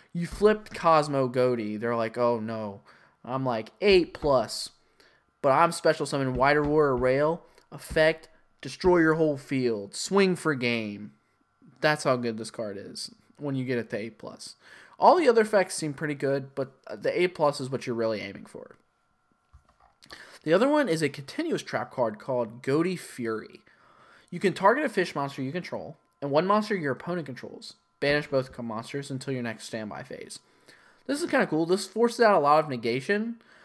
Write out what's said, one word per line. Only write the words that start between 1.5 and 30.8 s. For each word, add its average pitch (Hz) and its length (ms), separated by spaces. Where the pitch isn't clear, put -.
They're 117 200
like, 113 200
"Oh 120 220
no." 110 400
I'm 131 200
like, 113 360
"Eight 185 320
plus." 127 560
But 139 100
I'm 170 220
special 156 320
summon 135 300
Wider 143 280
Warrior 147 320
Rail. 135 480
Effect, 160 600
destroy 175 360
your 160 160
whole 156 220
field, 117 560
swing 190 420
for 156 200
game. 110 560
That's 151 240
how 135 100
good 117 220
this 110 120
card 104 300
is - 320
when 143 180
you 131 100
get 127 120
it 113 140
to 117 60
A 110 120
plus. - 460
All 277 200
the 311 100
other 226 140
effects 202 340
seem 151 180
pretty 147 220
good, 139 400
but 135 160
the 131 320
A 180 60
plus 151 320
is 131 100
what 131 160
you're 120 100
really 113 260
aiming 98 240
for. - 320
The 156 100
other 233 160
one 294 180
is 160 140
a 143 80
continuous 180 520
trap 117 300
card 113 280
called 123 420
Goaty 165 360
Fury. - 640
You 175 100
can 180 140
target 240 320
a - 40
fish 175 240
monster 139 280
you 131 100
control, 127 460
and 143 100
one 156 140
monster 208 300
your 147 180
opponent 175 320
controls. - 500
Banish 147 280
both 131 240
co-, 120 120
monsters 120 480
until 131 220
your 127 100
next 110 220
standby 107 380
phase. - 360